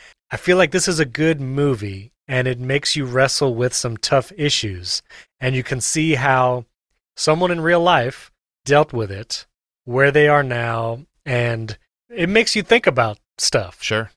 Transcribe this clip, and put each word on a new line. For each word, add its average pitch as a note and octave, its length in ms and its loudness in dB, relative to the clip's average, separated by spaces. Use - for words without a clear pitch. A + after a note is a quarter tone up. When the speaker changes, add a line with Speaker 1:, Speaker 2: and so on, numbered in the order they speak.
Speaker 1:
I - 60 -6
feel F3+ 220 2
like E3 140 4
this F3+ 160 0
is D#3+ 120 0
a D3 60 2
good D3+ 340 0
movie, B2 720 -4
and B2+ 180 -2
it B2 140 -4
makes C3+ 340 -2
you C#3+ 120 -4
wrestle C3 480 2
with A#2+ 200 -2
some A#2 220 -4
tough - 400 0
issues. G2 680 -4
And C3 160 -2
you B2+ 60 -2
can B2+ 180 -6
see D#3 340 0
how B2+ 520 2
someone E3+ 340 2
in E3+ 120 -2
real E3+ 180 4
life D#3 500 2
dealt C#3+ 260 4
with A2 180 -4
it, - 360 -10
where C3+ 240 2
they D3 180 6
are D3 160 4
now, A#2 560 -4
and A#2 520 -4
it F#3+ 180 -2
makes A3 260 2
you G#3+ 80 0
think A#3+ 240 2
about A#2 320 0
stuff. - 440 -2
Speaker 2:
Sure. A2 340 -4